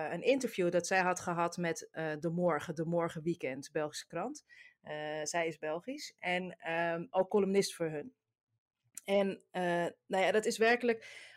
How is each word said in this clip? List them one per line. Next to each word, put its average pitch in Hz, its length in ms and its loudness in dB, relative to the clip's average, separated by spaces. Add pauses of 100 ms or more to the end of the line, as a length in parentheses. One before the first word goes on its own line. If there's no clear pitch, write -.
eh, 143 80 -4
een 175 100 -6
interview 226 480 2
dat 175 160 2
zij 190 120 4
had 180 200 2
gehad 175 380 0
met, 170 340 -2
eh, 160 280 -4
De 165 100 -2
Morgen, 165 460 0
De 160 100 -2
Morgen 170 380 0
Weekend, 139 480 -4
Belgische 151 360 -4
krant. 214 380 -6 (360)
Eh, 151 420 -6
zij 165 240 0
is 156 100 -6
Belgisch 175 640 -6
en, 180 400 -2
ehm, 170 500 -2
ook 185 200 2
columnist 196 460 2
voor 165 140 -2
hun. 147 260 -8 (920)
En, 196 360 2 (100)
eh, 175 340 0 (220)
nou 190 160 2
ja, 175 80 6
dat 214 140 2
is 233 120 0
werkelijk, 233 680 2 (120)